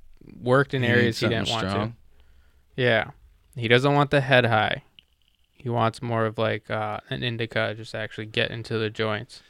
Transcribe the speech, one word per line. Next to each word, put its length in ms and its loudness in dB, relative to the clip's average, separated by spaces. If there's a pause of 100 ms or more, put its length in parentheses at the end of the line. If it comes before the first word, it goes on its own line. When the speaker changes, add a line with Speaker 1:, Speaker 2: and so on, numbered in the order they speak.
(420)
Speaker 1:
worked 320 4
in 100 0
Speaker 2:
He 60 2
needs 100 6
Speaker 1:
areas 200 2
he 100 2
didn't 180 0
Speaker 2:
something 60 -2
Speaker 1:
want 120 -2
to. 60 -2
Speaker 2:
strong? 240 -2 (800)
Speaker 1:
Yeah. 360 0 (440)
He 140 -4
doesn't 240 6
want 180 4
the 100 4
head 240 4
high. 380 0 (680)
He 160 -10
wants 320 -2
more 240 -2
of, 120 -4
like, 320 -4
uh, 300 -4 (100)
an 140 -6
indica, 520 -4
just 200 -14
actually 300 -8
get 260 -2
into 260 -6
the 120 -2
joints. 600 -6